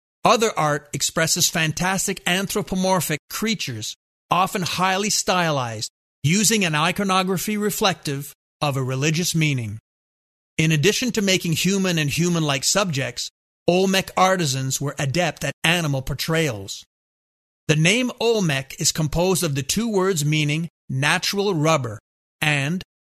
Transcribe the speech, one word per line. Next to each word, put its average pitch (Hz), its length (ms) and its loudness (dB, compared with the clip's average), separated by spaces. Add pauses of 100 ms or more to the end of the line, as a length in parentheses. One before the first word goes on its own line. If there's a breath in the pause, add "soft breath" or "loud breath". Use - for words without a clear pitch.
(220)
Other 220 320 4
art 151 380 0
expresses 160 560 0
fantastic 180 800 -2
anthropomorphic 185 960 0 (100)
creatures, 135 640 -4 (360)
often 185 320 0
highly 190 460 0
stylized, 147 800 -2 (340)
using 202 400 4
an 165 120 0
iconography 185 840 0
reflective 185 800 -2 (260)
of 143 160 0
a 135 60 0
religious 147 520 0
meaning. 127 440 0 (800)
In 160 140 2
addition 190 400 2
to 214 100 -2
making 185 300 0
human 185 440 0
and 151 140 -2
human-like 156 540 0
subjects, 139 680 -2 (380)
Olmec 185 480 2
artisans 151 640 2
were 139 160 -4
adept 151 460 -2
at 139 100 -4 (120)
animal 160 360 0
portrayals. 135 840 -4 (840)
The 151 80 2
name 202 460 4
Olmec 190 600 0
is - 120 0
composed 165 500 0
of 151 140 -2
the 139 80 -2
two 226 260 -2
words 185 340 2
meaning 151 440 0 (200)
natural 175 640 0
rubber 147 460 0 (420)
and 151 400 0 (360)